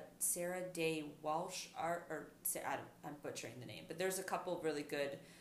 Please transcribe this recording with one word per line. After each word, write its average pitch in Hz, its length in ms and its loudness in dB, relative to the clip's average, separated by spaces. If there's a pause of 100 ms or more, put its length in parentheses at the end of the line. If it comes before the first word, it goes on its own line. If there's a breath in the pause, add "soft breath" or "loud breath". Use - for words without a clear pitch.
(180)
Sarah 180 420 2 (120)
Day 160 320 4 (180)
Walsh 165 540 0
Art, 170 340 2
or 147 220 -4 (100)
Sa-, - 240 2
I 139 100 2
don't, 123 120 -6 (160)
I'm 147 180 -6
butchering 123 380 -4
the 120 60 -8
name, 90 220 -8
but 160 100 -6
there's 190 200 4
a 185 40 0
couple 185 340 2
of 156 80 0
really 147 180 4
good, 143 360 2 (220 loud breath)